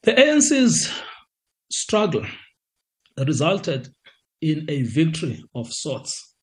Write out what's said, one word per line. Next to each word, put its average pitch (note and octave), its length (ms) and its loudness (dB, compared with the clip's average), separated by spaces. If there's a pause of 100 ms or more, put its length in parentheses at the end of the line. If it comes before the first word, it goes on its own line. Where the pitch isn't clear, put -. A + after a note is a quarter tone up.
The A3+ 160 4
A D4 120 8
N D4 100 6
C's B3+ 500 4 (800)
struggle G3 540 0 (920)
resulted D3 720 -2 (520)
in D#3 280 -2
a C#3 140 -2
victory C#3+ 600 -2 (100)
of A#2 200 -8
sorts - 680 -10